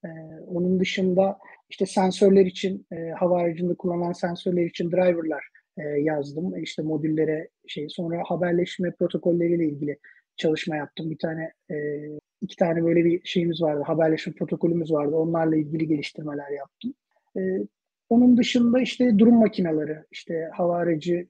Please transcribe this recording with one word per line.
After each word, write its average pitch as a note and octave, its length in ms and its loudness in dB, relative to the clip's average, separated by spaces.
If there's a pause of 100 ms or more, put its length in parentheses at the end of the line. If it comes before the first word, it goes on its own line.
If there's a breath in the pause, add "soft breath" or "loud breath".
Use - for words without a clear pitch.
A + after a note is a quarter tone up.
E, E3+ 40 -10 (380)
onun F3+ 320 0
dışında F#3+ 580 0 (320 loud breath)
işte - 160 -4
sensörler G3 600 4
için, F#3+ 460 -6
e, E3 180 -8
hava F3 300 0
aracında E3+ 360 -2
kullanılan F3 360 -4
sensörler F3 540 -2
için E3+ 260 -4
driverlar, E3+ 560 0 (300 soft breath)
e, E3 60 -10
yazdım. D3 720 -2
E, E3+ 60 -8
işte - 200 -8
modüllere D#3 680 -2 (200)
şey, D3 220 -10
sonra E3+ 360 -6
haberleşme F3 680 -2
protokolleriyle E3+ 760 0
ilgili C#3+ 320 -4 (400 soft breath)
çalışma D#3 380 -2
yaptım. D#3 360 -8
Bir D3+ 60 -8
tane, D#3+ 340 -6 (200)
e, E3 40 -6 (680)
iki - 140 -12
tane E3+ 280 0
böyle E3+ 220 4
bir E3+ 180 2
şeyimiz E3+ 380 -2
vardı, D3+ 240 0
haberleşme D#3 480 0
protokolümüz E3+ 580 -2
vardı. D3 240 0
Onlarla D#3+ 400 0
ilgili D#3 320 -2
geliştirmeler C#3+ 640 -6
yaptım. D3 420 -10 (440)
E, F#3+ 40 -4 (680)
onun B3 280 8
dışında A#3+ 440 4
işte B3 380 2
durum A#3 160 10
makineleri, D#3+ 640 2 (140)
işte E3 420 -6
hava F3 240 0
aracı F3 520 0